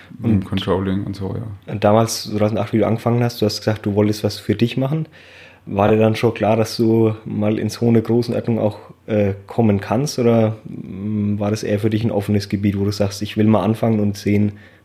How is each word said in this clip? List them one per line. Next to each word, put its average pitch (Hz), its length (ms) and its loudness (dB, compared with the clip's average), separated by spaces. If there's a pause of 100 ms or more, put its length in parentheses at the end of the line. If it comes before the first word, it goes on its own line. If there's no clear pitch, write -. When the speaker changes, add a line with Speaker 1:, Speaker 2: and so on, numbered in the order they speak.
(220)
Speaker 1:
Und 107 100 2
Speaker 2:
im 98 140 4
Controlling 95 580 -2
und 98 120 -6
so, 98 200 -6
ja. 113 360 -10
Speaker 1:
Und 101 120 -4
damals, 110 400 4
zweitausendacht, 107 500 -2
wie 113 60 2
du 101 80 4
angefangen 117 360 0
hast, 120 180 -4
du 107 40 2
hast 104 140 -2
gesagt, - 260 -4
du 104 80 0
wolltest 104 300 0
was 104 160 -4
für - 160 0
dich 117 220 0
machen. 147 300 -2 (600)
War 101 220 2
dir 107 80 4
dann 110 180 4
schon 113 180 0
klar, 107 220 2
dass 110 220 -2
du 110 360 4 (120)
mal 104 340 -2
in 107 100 -2
so - 180 -2
eine 117 140 4
Größenordnung 113 560 0
auch, 107 220 -2 (260)
äh, 104 280 0 (120)
kommen 104 340 2
kannst? 127 380 -2
Oder, 113 480 2
mm, 104 760 -4
war 104 120 -2
das 110 100 -4
eher 104 180 -2
für 110 120 0
dich 110 120 0
ein 117 80 0
offenes 101 380 0
Gebiet, 101 300 0
wo 98 60 0
du 104 60 0
sagst, 101 300 -4
ich 107 160 -6
will 107 80 4
mal 107 180 4
anfangen 110 360 0
und 104 180 -2
sehen, 104 360 0 (300)